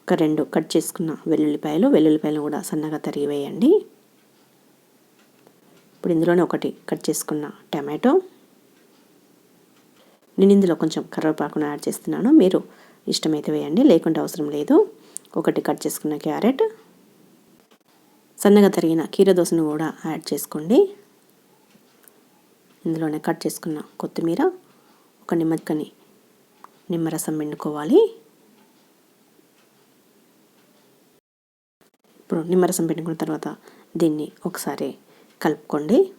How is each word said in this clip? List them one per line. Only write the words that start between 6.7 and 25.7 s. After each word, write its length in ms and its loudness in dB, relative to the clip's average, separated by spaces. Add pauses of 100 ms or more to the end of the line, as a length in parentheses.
కట్ 180 -6
చేసుకున్న 400 -4 (260)
టమాటో. 380 -2 (2250)
నేను 200 6
ఇందులో 260 4
కొంచెం 200 -2 (120)
కరివేపాకును 560 -4
యాడ్ 160 -10
చేస్తున్నాను. 420 -4 (120)
మీరు 200 4 (540)
ఇష్టమైతే 420 -4
వేయండి, 260 0 (100)
లేకుంటే 320 2
అవసరం 220 -6 (100)
లేదు. 200 4 (640)
ఒకటి 180 0 (120)
కట్ 160 -6
చేసుకున్న 280 -6 (120)
క్యారెట్, 380 0 (1800)
సన్నగా 340 8
తరిగిన 240 2 (140)
కీర 140 6 (100)
దోసను 320 2
కూడా 180 -4 (200)
యాడ్ 220 -8
చేసుకోండి. 480 0 (2000)
ఇందులోనే 420 -4
కట్ 180 -6
చేసుకున్న 320 -8 (240)
కొత్తిమీర, 400 -2 (840)
ఒక 80 -4 (100)
నిమ్మకాయని 460 -4 (1000)